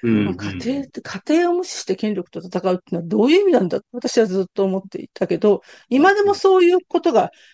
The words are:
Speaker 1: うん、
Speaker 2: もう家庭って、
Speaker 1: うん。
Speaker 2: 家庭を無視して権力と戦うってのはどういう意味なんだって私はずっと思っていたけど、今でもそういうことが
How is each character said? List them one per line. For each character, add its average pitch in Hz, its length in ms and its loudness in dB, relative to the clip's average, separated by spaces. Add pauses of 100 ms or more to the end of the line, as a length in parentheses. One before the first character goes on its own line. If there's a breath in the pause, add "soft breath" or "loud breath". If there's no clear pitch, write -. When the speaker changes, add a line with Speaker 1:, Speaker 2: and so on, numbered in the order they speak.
Speaker 1:
う 120 60 0
ん、 104 160 2
Speaker 2:
も 98 60 -2
う 90 40 -6
家 98 180 -8
庭 92 40 -10
っ 87 40 -10
て、 233 100 -4
Speaker 1:
う 277 60 -4 (220)
ん。 - 40 -16
Speaker 2:
家 - 240 -12
庭 349 240 2
を - 20 0
無 349 120 -4
視 - 140 -14
し - 60 -14
て 190 120 -4
権 214 160 -4
力 185 180 -8
と - 80 -12
戦 180 320 -4
う 180 40 2
っ - 20 -10
て - 180 -8
の 170 60 -4
は 170 60 -12
ど 208 160 0
う 262 80 4
い 339 80 4
う - 20 4
意 403 60 0
味 359 40 4
な 254 80 4
ん 185 80 0
だ 165 120 -4
っ - 20 -8
て - 100 -20
私 240 280 -2
は 220 60 4
ず 190 180 -2
っ - 100 -4
と 196 100 -2
思 190 160 -2
っ - 80 -8
て - 140 -14
い - 80 -16
た - 180 -6
け 170 100 -2
ど、 202 240 2 (280 loud breath)
今 302 240 4
で 415 100 0
も 403 100 2
そ 381 260 4
う 359 40 6
い 349 100 6
う 370 140 2
こ - 140 -2
と 330 120 0
が 185 180 2 (220 soft breath)